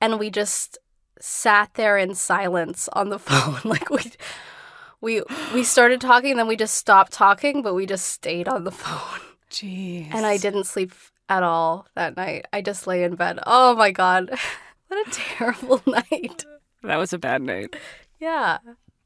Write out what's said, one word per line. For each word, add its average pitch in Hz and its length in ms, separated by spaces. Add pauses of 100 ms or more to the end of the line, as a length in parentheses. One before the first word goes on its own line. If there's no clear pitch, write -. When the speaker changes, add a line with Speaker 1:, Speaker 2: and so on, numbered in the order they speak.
Speaker 1:
and 226 160
we 214 140
just - 480 (400)
sat - 560
there 208 240
in 190 160
silence 180 800
on 202 160
the 202 100
<laughs> - 80
phone. 139 360
Like, - 280
we, 240 200 (920)
we, 226 200 (320)
we 247 100
started 247 380
talking, 254 300
and 247 80
then 226 80
we 226 80
just 214 180
stopped 190 380
talking, 262 500
but 202 140
we 190 100
just 190 220
stayed 175 400
on 175 160
the 180 80
phone. - 500 (300)
Speaker 2:
Jeez. 180 600
Speaker 1:
And 220 140
I 208 120
didn't 202 260
sleep 190 300 (360)
at 190 140
all 165 500
that 165 240
night. 180 340
I 208 120
just 196 240
lay 180 160
in 175 100
bed. 175 320
Oh, 247 300
my 214 160
God. 185 400 (120)
<laughs> - 440
What 403 200
a - 40
terrible 247 720
<laughs> - 40
night. 254 560 (380)
Speaker 2:
That 190 160
was 180 160
a 175 60
bad 131 240
night. 98 320 (440)
Speaker 1:
Yeah. 302 380 (480)